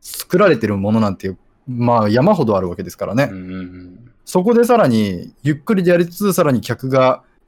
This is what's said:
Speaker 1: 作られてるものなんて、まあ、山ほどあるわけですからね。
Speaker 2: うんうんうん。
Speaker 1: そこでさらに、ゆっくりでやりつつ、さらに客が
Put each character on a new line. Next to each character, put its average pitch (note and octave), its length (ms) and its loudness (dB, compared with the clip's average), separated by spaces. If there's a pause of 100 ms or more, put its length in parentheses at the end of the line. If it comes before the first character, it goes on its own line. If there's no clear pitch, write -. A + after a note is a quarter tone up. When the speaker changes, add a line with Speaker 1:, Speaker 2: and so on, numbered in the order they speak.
Speaker 1:
作 - 380 -4
ら G3+ 100 6
れ D#3 80 4
て A2 100 -2
る G2+ 100 -2
も G2 160 -2
の A2 80 -2
な G#2+ 100 0
ん F2+ 60 -8
て、 F#2+ 180 -10 (320)
ま A#2+ 380 0
あ、 G#2 40 0
山 C3 260 2
ほ E3 100 0
ど G#2+ 120 2
あ F#2+ 40 0
る F#2 80 -4
わ F2 80 -8
け G2 60 -10
で F2 80 -10
す - 80 -20
か G2 80 -6
ら F#2+ 80 -8
ね。 C3+ 160 0
Speaker 2:
う G2 40 -14
ん - 20 -14
う F#2 100 -14
ん F#2 60 -12
う F#2 100 -10
ん。 - 480 -18 (140)
Speaker 1:
そ - 180 -2
こ A3+ 120 2
で A#3 100 4
さ A#3+ 120 4
ら F#3+ 120 4
に、 G#2 540 -2
ゆ D3 120 0
っ - 40 -4
く - 160 -4
り F#3+ 100 0
で F3 80 2
や F3 40 4
り E3+ 120 2
つ - 80 -18
つ、 G3+ 160 0
さ F3 120 0
ら D3 80 2
に A#2 80 2
客 B2 300 -8
が C3 320 2 (260)